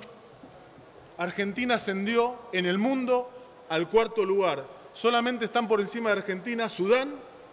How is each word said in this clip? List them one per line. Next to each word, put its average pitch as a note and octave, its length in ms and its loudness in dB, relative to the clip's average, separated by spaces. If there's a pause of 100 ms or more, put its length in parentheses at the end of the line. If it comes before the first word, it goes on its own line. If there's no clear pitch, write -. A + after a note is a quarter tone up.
(1200)
Argentina G3+ 560 -2
ascendió A3+ 640 0 (160)
en F#3 120 0
el F3+ 140 2
mundo B3 520 0 (380)
al D#3+ 200 0
cuarto A3 360 4
lugar. F#3 420 2 (260)
Solamente A#3+ 520 0
están A#3 240 0
por G#3 120 4
encima A3+ 300 -2
de G3 100 2
Argentina G#3+ 480 -4
Sudán, B3+ 460 2 (380)